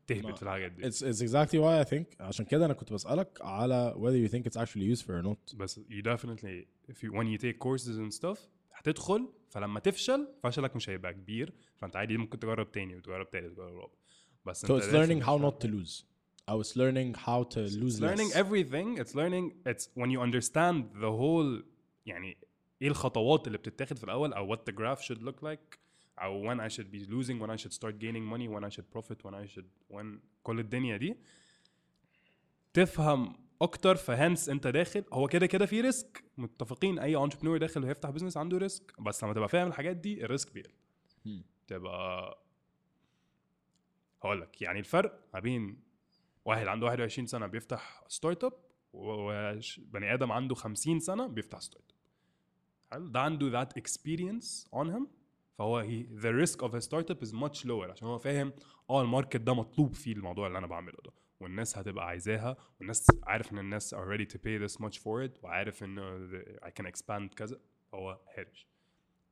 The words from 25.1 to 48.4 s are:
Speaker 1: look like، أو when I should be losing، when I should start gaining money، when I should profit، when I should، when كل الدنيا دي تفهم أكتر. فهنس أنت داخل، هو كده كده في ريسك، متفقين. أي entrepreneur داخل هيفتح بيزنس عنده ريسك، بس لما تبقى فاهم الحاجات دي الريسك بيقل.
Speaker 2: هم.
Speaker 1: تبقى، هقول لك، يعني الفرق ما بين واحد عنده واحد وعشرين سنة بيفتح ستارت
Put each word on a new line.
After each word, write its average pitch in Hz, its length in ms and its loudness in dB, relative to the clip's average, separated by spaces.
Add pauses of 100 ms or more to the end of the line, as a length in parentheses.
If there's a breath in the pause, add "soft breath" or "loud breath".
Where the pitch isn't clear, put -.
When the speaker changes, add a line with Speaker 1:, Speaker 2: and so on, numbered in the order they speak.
Speaker 1:
look 135 220 -10
like، 156 360 -12 (400 soft breath)
أو 98 240 -4
when 120 160 0
I 110 140 -4
should 107 140 -8
be 101 200 -10
losing، 123 340 -2
when 107 80 -4
I 110 120 -6
should 92 120 -12
start 110 260 -6
gaining 113 340 -4
money، 120 220 -4
when 101 80 -6
I 101 120 -8
should 98 100 -12 (120)
profit، 113 200 -8 (100)
when 98 60 -10
I 101 220 -14
should، 95 400 -18
when 104 100 -10 (380)
كل 113 160 -2
الدنيا 117 380 -2
دي 165 200 -2 (1600 soft breath)
تفهم 151 720 4 (160)
أكتر. 180 340 6
فهنس 151 540 4
أنت 139 180 0
داخل، 175 360 2 (100)
هو 135 140 4
كده 175 180 6
كده 190 200 4
في 214 160 2
ريسك، - 420 0 (140)
متفقين. 127 640 -2
أي 143 280 4
entrepreneur 165 300 2
داخل 156 280 0
هيفتح 143 240 -2
بيزنس 165 280 -4
عنده 175 200 0
ريسك، - 440 -4
بس 107 220 -2
لما 104 100 0
تبقى 107 160 2
فاهم 175 180 4
الحاجات 170 300 -2
دي 202 280 -4
الريسك 131 280 -2
بيقل. - 180 -16 (540)
Speaker 2:
هم. 101 180 -10 (240)
Speaker 1:
تبقى، 92 680 -6 (1900)
هقول 98 180 0
لك، - 200 -16
يعني 95 180 -2
الفرق - 540 0
ما 95 60 -6
بين 113 460 -4 (600)
واحد 110 220 2
عنده 110 180 0
واحد 120 140 2
وعشرين 117 280 -4
سنة 110 200 -4
بيفتح - 600 -8
ستارت - 360 -2